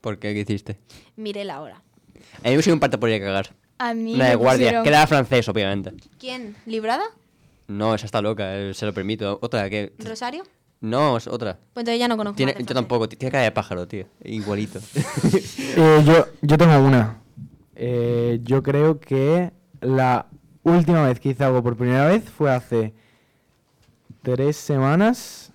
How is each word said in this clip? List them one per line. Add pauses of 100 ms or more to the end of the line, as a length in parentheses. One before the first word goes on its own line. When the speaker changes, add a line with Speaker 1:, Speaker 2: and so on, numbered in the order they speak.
Speaker 1:
¿Por
qué?
¿Qué
hiciste? (380)
Speaker 2:
Miré
la
hora.
Speaker 1:
A
mí
me
pusieron
un
parte
por
ir
a
cagar. (240)
Speaker 3:
A
mí
Speaker 1:
Una
de
Speaker 3:
me
Speaker 1:
guardia,
Speaker 3:
pusieron
Speaker 1:
que
era
francés,
obviamente. (260)
Speaker 2:
¿Quién? (100)
¿Librada? (640)
Speaker 1:
No,
esa
está
loca,
eh,
se
lo
permito.
Otra,
que
Speaker 2:
¿Rosario? (380)
Speaker 1:
No,
es
otra. (180)
Speaker 2:
Pues
entonces
ya
no
conozco
Speaker 1:
Tiene,
Speaker 2:
más
de
Speaker 1:
yo
Speaker 2:
francés.
Speaker 1:
tampoco,
t-,
tiene
cara
de
pájaro,
tío. (180)
Igualito.
<laughs> (840)
Speaker 4:
Eh,
yo, (160)
yo
tengo
una. (540)
Eh,
yo
creo
que (280)
la (380)
última
vez
que
hice
algo
por
primera
vez
fue
hace (1300)
tres
semanas